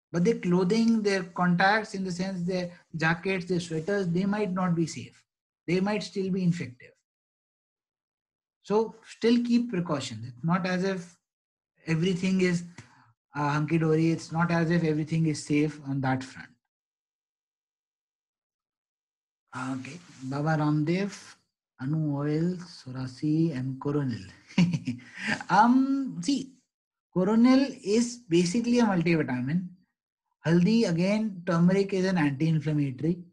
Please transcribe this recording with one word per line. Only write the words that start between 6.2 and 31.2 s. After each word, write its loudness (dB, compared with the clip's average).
be -2
infective. -4
So -2
still 2
keep 0
precautions. -6
It's -12
not 0
as -2
if -6
everything 0
is, 2
uh, -2
hunky-dory. 2
It's -4
not 0
as 2
if 2
everything 0
is -2
safe 0
on -4
that 0
front. -18
Okay, -10
Baba -2
Ramdev, -2
Anu -2
Oil, -2
Sorasi, -4
and -6
Coronel. -2
<laughs> 0
Um, 2
see, -2
Coronel 4
is 0
basically 2
a 4
multivitamin. 0
Haldi, 4
again, 0